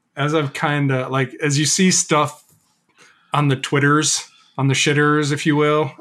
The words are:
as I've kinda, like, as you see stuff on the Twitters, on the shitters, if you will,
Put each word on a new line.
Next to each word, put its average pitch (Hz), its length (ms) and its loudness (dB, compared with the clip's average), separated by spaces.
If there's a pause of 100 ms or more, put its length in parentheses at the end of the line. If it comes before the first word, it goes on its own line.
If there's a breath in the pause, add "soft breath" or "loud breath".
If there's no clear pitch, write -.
(160)
as 147 200 -2
I've 143 180 -2
kinda, 143 540 -2
like, 131 280 -2
as 143 220 -2
you 151 80 0
see 185 260 2
stuff 151 520 0 (880 soft breath)
on 147 160 2
the 135 80 2
Twitters, 143 720 0 (300 soft breath)
on 135 100 0
the 135 60 2
shitters, 147 580 0
if 143 140 -4
you 151 100 2
will, 151 460 0